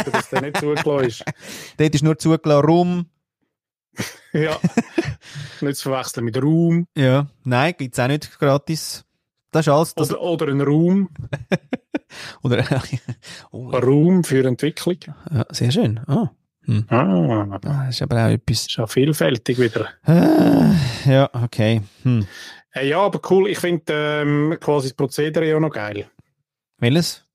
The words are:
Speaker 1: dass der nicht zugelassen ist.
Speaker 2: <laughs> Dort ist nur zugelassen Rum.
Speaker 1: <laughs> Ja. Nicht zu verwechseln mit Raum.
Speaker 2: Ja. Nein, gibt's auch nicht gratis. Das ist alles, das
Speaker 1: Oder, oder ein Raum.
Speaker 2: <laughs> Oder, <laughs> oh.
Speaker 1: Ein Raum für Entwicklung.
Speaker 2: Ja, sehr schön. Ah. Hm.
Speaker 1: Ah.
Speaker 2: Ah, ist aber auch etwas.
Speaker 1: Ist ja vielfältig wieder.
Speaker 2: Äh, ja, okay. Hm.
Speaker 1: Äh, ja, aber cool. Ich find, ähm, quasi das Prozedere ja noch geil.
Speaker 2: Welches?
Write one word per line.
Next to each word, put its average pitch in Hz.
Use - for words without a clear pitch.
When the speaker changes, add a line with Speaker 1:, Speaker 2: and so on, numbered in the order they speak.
Speaker 1:
dass -
der 190
nicht 143
zugelassen 147
ist. 113
Speaker 2:
<laughs> -
Dort 156
ist 151
nur 156
zugelassen 156
Rum. 175
Speaker 1:
<laughs> -
Ja. 156
Nicht 143
zu -
verwechseln 131
mit 113
Raum. 170
Speaker 2:
Ja. 139
Nein, 127
gibt's 131
auch 127
nicht 151
gratis. 143
Das 156
ist 151
alles, 156
das 147
Speaker 1:
Oder, -
oder 165
ein 139
Raum. 170
Speaker 2:
<laughs> -
Oder, 120
<laughs> -
oh. 120
Speaker 1:
Ein 123
Raum 156
für 131
Entwicklung. 147
Speaker 2:
Ja, 127
sehr 123
schön. 135
Ah. 151
Hm. 107
Speaker 1:
Ah. 120
Speaker 2:
Ah, 139
ist 120
aber 113
auch 110
etwas. 117
Speaker 1:
Ist -
ja 117
vielfältig 135
wieder. 113
Speaker 2:
Äh, 175
ja, 135
okay. 113
Hm. 120
Speaker 1:
Äh, 135
ja, 156
aber 190
cool. 190
Ich 165
find, 175
ähm, 151
quasi 143
das -
Prozedere 156
ja 156
noch 160
geil. 104
Speaker 2:
Welches? 147